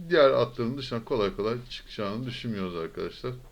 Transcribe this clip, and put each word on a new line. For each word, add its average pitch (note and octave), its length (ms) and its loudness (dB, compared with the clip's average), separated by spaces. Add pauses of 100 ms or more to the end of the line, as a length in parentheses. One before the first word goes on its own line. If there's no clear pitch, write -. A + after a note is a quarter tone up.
diğer D3+ 200 8
atların B2 480 2
dışına B2 260 -6
kolay G2+ 320 0
kolay A2 220 0 (120)
çıkacağını A2 560 -6
düşünmüyoruz G#2+ 500 -4
arkadaşlar. F2 580 -6 (180)